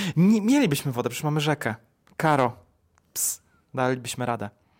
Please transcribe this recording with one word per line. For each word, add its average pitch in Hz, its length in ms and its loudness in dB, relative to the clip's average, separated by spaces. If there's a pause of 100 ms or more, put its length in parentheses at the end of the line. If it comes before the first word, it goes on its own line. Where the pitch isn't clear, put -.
(160)
Nie, 202 260 6
mielibyśmy 208 500 2
wodę, 120 180 -2
przecież - 140 -8
mamy 151 160 0
rzekę. 143 340 -2 (420)
Karo. 135 360 2 (600)
Ps, - 280 -6 (320)
dalibyśmy 127 520 -2
radę. 110 240 -6 (300)